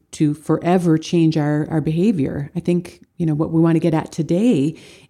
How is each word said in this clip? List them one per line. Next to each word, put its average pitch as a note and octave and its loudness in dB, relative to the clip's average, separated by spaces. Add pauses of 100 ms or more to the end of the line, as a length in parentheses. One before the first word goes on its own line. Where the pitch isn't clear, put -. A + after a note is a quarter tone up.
(120)
to D3 0
forever E3 0
change D#3+ 2
our, D3+ 0
our D#3+ -2
behavior. D#3 -2
I F3 -6
think, F3 -4 (160)
you F3 -4
know, D#3 0
what D#3+ -2
we D#3+ 2
want E3 4
to D#3 2
get E3 0
at - -4
today E3 0 (340)